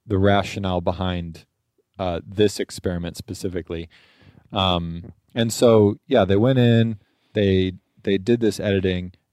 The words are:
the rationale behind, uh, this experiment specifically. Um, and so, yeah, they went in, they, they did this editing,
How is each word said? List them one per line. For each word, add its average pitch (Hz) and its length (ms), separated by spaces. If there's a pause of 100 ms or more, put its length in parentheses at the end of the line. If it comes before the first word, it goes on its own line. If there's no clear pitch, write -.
the 101 120
rationale 98 640
behind, 87 640 (540)
uh, 87 260
this 104 360
experiment 87 560
specifically. 85 720 (640)
Um, 87 600 (220)
and 117 180
so, 110 540
yeah, 120 180
they 95 120
went 127 240
in, 113 380 (360)
they, 95 380 (320)
they 101 140
did 117 220
this 110 200
editing, 92 520 (200)